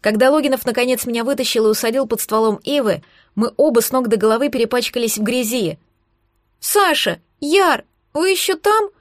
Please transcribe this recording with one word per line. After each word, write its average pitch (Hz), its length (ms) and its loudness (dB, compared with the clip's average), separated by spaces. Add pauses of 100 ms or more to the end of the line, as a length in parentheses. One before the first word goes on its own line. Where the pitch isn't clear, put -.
Когда 220 300 2
Логинов 277 360 0
наконец 247 400 -2
меня 233 180 -4
вытащил 240 420 0
и 214 40 4
усадил 233 360 -2
под 214 140 -4
стволом 220 440 0
ивы, 254 380 -2 (320)
мы 226 220 -2
оба 233 240 4
с 220 100 -4
ног 254 180 -2
до 214 80 2
головы 220 340 2
перепачкались 233 680 -2
в 208 40 -4
грязи. 220 560 -2 (800)
Саша! 311 600 0 (200)
Яр! 320 440 2 (280)
Вы 339 180 0
ещё 370 260 0
там? 415 340 0 (100)